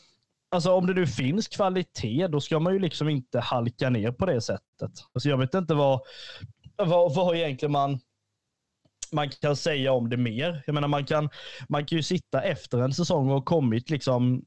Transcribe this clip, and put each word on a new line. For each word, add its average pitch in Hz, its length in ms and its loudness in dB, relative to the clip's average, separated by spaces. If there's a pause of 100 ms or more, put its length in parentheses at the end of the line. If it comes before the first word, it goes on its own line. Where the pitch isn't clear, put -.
(500)
Alltså, 180 220 2
om 185 140 4
det 185 80 2
nu 180 120 2
finns 139 420 0
kvalitet, 185 800 -2
då 147 140 0
ska 156 180 -2
man 170 140 2
ju 196 60 2
liksom 165 300 0
inte 131 320 -2
halka 120 500 -2
ner 117 220 0
på 190 140 -2
det 143 140 2
sättet. - 520 -8 (220)
Alltså, 123 140 -2
jag 139 100 2
vet 131 160 0
inte 165 200 0
vad, 139 260 4 (760)
vad, 175 380 4
vad 180 220 2
egentligen 147 360 -2
man, 143 280 0 (1120)
man 147 180 -2
kan 147 260 0
säga 139 360 0
om 120 180 0
det 123 60 -2
mer. 127 500 -2
Jag 151 80 -2
menar, 143 140 0
man 147 160 0
kan, 151 260 0 (380)
man 147 180 -2
kan 165 100 -2
ju 156 60 0
sitta 139 400 -2
efter 135 360 -4
en 127 140 0
säsong 156 380 0
och 135 140 2
kommit, 127 460 2
liksom, 127 560 0